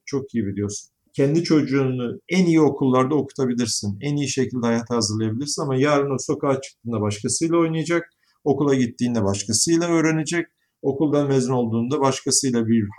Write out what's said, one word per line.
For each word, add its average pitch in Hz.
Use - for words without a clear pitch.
çok -
iyi 113
biliyorsun. 101
Kendi 147
çocuğunu 131
en 180
iyi 165
okullarda 135
okutabilirsin. 120
En 147
iyi 143
şekilde 127
hayata 117
hazırlayabilirsin 110
ama 139
yarın 139
o 120
sokağa 139
çıktığında 117
başkasıyla 127
oynayacak. 165
Okula 143
gittiğinde 120
başkasıyla 117
öğrenecek. 160
Okuldan 143
mezun 131
olduğunda 120
başkasıyla 131
bir 113